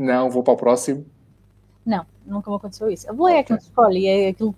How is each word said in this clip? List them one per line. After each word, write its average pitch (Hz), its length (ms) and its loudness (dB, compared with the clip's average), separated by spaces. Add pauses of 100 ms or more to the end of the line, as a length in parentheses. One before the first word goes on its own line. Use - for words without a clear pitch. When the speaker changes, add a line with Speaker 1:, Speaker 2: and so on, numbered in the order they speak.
Speaker 1:
não, 127 260 0
vou 123 120 -2
para 127 120 4
o - 20 4
próximo"? 135 500 -2 (800)
Speaker 2:
Não, 202 200 -4 (220)
nunca 202 240 -8
me 202 60 -4
aconteceu 208 340 -8
isso. - 180 -10
A - 40 -12
boleia 330 260 2
é 277 40 2
que - 100 -4
Speaker 1:
Ok. 220 40 2
Speaker 2:
não - 40 -8
se - 80 -20
escolhe, 196 320 2
e 190 60 0
é 190 220 2
aquilo, 202 300 -4